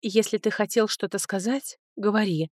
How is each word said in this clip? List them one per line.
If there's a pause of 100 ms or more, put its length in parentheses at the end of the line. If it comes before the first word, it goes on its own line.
Если
ты
хотел
что-то
сказать, (180)
говори.